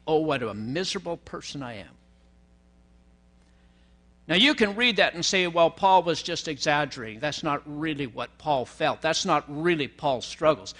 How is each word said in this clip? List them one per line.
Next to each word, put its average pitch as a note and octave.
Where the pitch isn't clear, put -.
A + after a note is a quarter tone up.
Oh, D#3
what C#3+
a G#2+
miserable E3+
person -
I A#2+
am." F2+
Now, D#3+
you C4
can G3+
read A#3
that F3
and E3+
say, F#3
"Well, E3
Paul F#3+
was D#3+
just E3
exaggerating. C#3
That's C#3+
not C#3+
really D3
what A#2+
Paul C#3+
felt. C3+
That's D#3+
not D3+
really D3+
Paul's C#3+
struggles." D3